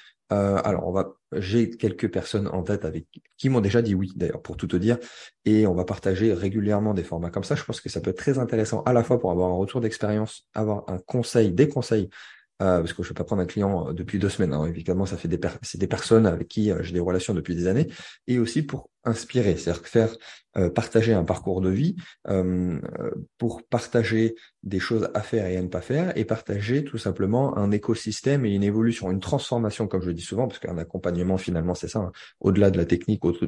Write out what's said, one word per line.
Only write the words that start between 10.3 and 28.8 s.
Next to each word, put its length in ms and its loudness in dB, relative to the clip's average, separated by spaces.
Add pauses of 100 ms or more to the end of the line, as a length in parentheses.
avoir 360 -2
un 100 -4
conseil, 540 2
des 160 6
conseils, 420 0 (500)
euh, 180 4
parce 140 -2
que 120 -6
je 60 -10
vais 40 -12
pas 80 -4
prendre 200 -2
un 40 -2
client, 440 -2
euh, 20 -4
depuis 260 -4
deux 120 2
semaines, 240 0
hein. 120 0
Évidemment, 400 -2
ça 100 -6
fait 120 -6
des 100 0
per-, 240 -4
c'est 160 -10
des 80 0
personnes 400 4
avec 220 0
qui, 240 0
euh, 100 -2
j'ai 100 -8
des 80 0
relations 340 0
depuis 200 -2
des 140 0
années, 180 2 (400)
et 140 2
aussi 220 0
pour 280 -10 (140)
inspirer, 520 0
c'est-à-dire 300 -4
faire, 300 2 (400)
euh, 140 2
partager 420 2
un 100 4
parcours 380 -2
de 80 2
vie, 280 2 (320)
euh, 520 0 (180)
euh, 120 -4 (260)
pour 260 -4
partager 760 0 (260)
des 180 -4
choses 320 0
à 80 -2
faire 260 -2
et 120 -2
à 40 0
ne 60 -2
pas 140 -6
faire, 340 -2
et 80 0
partager 580 -2
tout 140 -8
simplement 600 0
un 140 2
écosystème 760 0
et 80 2
une 100 2
évolution, 460 2